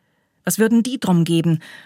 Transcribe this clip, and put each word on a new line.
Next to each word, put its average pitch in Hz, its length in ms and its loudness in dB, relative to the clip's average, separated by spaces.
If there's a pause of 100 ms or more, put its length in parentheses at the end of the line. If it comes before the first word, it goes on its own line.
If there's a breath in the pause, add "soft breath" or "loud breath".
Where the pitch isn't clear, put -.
(440)
Was 185 160 -4
würden 226 240 2
die 254 160 -8
drum 175 240 2
geben, 165 340 0 (280 loud breath)